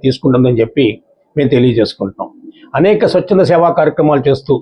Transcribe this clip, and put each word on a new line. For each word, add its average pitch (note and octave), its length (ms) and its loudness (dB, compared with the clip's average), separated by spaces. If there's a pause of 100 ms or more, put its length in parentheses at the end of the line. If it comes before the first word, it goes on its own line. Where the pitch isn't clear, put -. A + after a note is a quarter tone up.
తీసుకుంటుందని B2+ 560 0
చెప్పి A#2 260 0 (500)
మేము C#3 180 0
తెలియజేసుకుంటున్నాం. A2+ 760 -2 (440)
అనేక F#3+ 320 2
స్వచ్ఛంద F#3 440 0
సేవా E3+ 280 2
కార్యక్రమాలు D3+ 500 0
చేస్తూ C#3 340 0